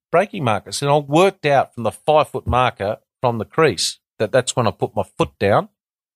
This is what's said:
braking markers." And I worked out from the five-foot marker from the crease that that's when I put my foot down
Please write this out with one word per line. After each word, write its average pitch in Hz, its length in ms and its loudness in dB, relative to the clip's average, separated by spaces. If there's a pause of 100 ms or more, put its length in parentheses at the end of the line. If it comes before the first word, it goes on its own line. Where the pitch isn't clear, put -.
(120)
braking 185 320 -2
markers." 104 380 -4
And 143 100 -2
I 147 60 4
worked 156 480 0
out 139 280 2
from 117 100 -10
the 107 80 -2
five-foot - 560 0
marker 117 500 -2 (240)
from 120 160 0
the 104 80 -6
crease - 540 -2 (200)
that 107 120 -2
that's 127 240 0
when 117 120 0
I 98 40 0
put - 240 -6
my 101 80 -2
foot - 360 -6
down 123 300 0 (460)